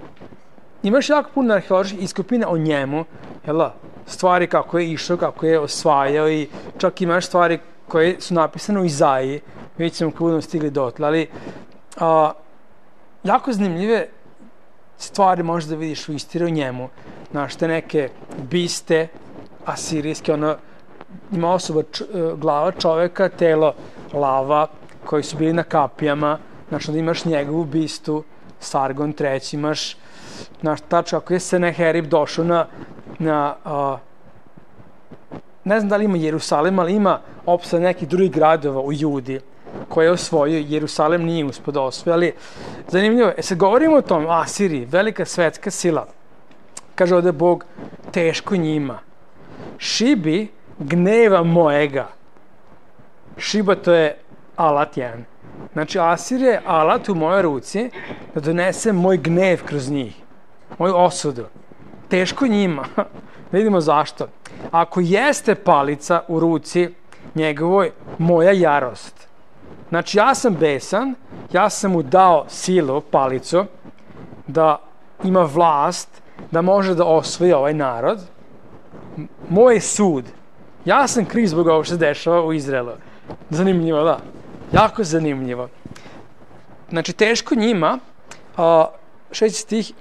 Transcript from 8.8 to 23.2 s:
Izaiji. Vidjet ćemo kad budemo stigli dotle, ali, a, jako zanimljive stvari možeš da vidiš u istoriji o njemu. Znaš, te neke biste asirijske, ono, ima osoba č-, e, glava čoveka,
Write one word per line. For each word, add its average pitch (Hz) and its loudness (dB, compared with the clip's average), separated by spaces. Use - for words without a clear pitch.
Izaiji. 139 0
Vidjet 165 -2
ćemo 160 -2
kad - -12
budemo 165 0
stigli 156 -4
dotle, 139 -4
ali, 156 0
a, 160 4
jako 247 0
zanimljive 196 0
stvari 185 0
možeš 165 -4
da 160 -6
vidiš 156 -8
u 156 -6
istoriji 170 -4
o 160 -2
njemu. 127 -6
Znaš, 143 -6
te 165 -2
neke 156 -2
biste 165 -2
asirijske, 156 -4
ono, 151 0
ima 170 0
osoba 165 0
č-, - -10
e, 165 -4
glava 151 0
čoveka, 175 0